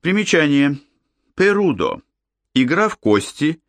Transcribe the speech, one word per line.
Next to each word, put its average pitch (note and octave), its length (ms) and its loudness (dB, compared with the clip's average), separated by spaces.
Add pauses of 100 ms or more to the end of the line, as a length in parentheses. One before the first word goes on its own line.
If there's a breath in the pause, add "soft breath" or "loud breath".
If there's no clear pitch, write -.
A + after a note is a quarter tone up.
Примечание. D3 760 0 (560)
Перудо. F#3 640 0 (520)
Игра D#3 360 2
в - 80 -12
кости A#2 720 -2